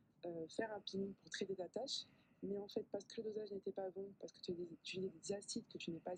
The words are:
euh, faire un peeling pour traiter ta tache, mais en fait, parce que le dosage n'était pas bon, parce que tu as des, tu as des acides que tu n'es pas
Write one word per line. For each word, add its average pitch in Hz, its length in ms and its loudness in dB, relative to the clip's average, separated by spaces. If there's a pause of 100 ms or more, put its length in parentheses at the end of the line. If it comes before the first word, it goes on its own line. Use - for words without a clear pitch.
(240)
euh, 165 220 0
faire 220 260 2
un 202 80 -2
peeling 196 340 0
pour - 160 -18
traiter 190 260 0
ta 175 120 0
tache, - 360 0 (400)
mais 196 140 2
en 202 100 -2
fait, 214 240 2
parce 202 140 0
que - 160 -2
le 214 100 0
dosage 208 180 0
n'était 196 220 0
pas - 180 0
bon, 185 160 -2 (140)
parce - 120 -6
que - 80 -20
tu - 120 2
as - 20 0
des, 349 140 0 (160)
tu - 140 -2
as - 100 4
des - 240 -2
acides 202 340 -2
que - 120 -6
tu - 120 -2
n'es 160 80 2
pas 180 200 0